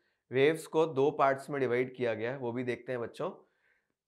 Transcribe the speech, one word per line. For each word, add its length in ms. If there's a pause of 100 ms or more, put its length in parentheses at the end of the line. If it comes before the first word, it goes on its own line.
(320)
वेव्स 360
को 180
दो 260
पार्ट्स 380
में 120
डिवाइड 340
किया 180
गया 180
है, 60
वो 140
भी 120
देखते 280
हैं 100
बच्चों। 540 (520)